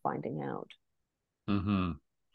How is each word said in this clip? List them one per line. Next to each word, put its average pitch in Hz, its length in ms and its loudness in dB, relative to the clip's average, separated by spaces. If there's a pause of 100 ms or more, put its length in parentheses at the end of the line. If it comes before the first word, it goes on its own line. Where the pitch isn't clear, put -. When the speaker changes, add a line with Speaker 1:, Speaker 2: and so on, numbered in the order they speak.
Speaker 1:
finding 147 400 -2
out. - 260 -6 (800)
Speaker 2:
Mm-hmm. 98 440 2 (420)